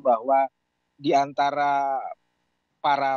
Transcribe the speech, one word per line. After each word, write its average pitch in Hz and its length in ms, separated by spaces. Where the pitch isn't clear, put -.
bahwa 131 480
di 143 160
antara 139 800
para 139 320